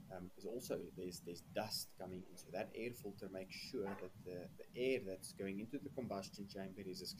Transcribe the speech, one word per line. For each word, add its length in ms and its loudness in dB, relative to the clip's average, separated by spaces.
um, 220 -2
is 80 -6
also, 340 2
there's, 280 -2
there's 180 -4
dust 340 2
coming 300 -2
in. 60 -10
So 160 -10
that 220 2
air 180 2
filter 400 -4
makes 240 -2
sure 280 2
that 260 2
the, 140 0
the 220 -4
air 260 10
that's 260 -2
going 280 2
into 180 0
the 120 -4
combustion 580 0
chamber 380 -2
is 160 -2
as 180 -2